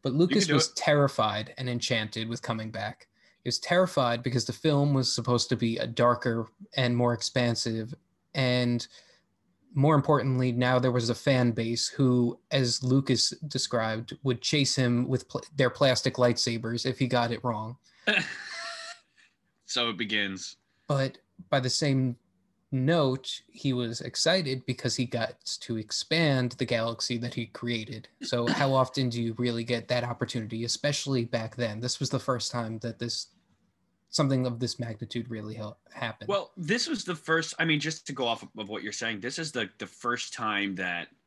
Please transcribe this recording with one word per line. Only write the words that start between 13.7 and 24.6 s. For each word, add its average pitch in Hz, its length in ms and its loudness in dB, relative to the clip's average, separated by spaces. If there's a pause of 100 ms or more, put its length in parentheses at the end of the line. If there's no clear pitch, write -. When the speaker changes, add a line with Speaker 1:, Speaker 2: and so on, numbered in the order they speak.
Speaker 1:
would 127 180 0
chase 143 340 2
him 123 320 2
with 131 220 -2
pl-, - 140 -8 (120)
their 131 140 4
plastic 131 460 2
lightsabers 117 720 2
if 131 140 -2
he 131 80 2
got 120 240 2
it 117 120 -6
wrong. 113 340 -4 (300)
Speaker 2:
<laughs> 208 80 2 (1500)
So 120 240 0
it 101 80 -4
begins. 101 600 -4 (300)
Speaker 1:
But 135 300 -2 (320)
by 139 120 2
the 127 80 0
same 131 480 2 (560)
note, 135 760 0
he - 220 -2
was 120 300 -2
excited 151 640 0